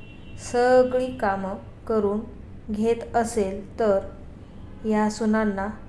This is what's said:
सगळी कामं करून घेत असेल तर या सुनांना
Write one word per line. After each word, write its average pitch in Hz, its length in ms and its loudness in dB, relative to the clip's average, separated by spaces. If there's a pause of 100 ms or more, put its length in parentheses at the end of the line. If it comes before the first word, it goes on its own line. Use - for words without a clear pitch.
(520)
सगळी 254 680 4
कामं 196 380 0 (320)
करून 214 320 2 (520)
घेत 226 440 0
असेल 208 640 0
तर 208 200 4 (840)
या 214 240 4
सुनांना 214 580 0 (220)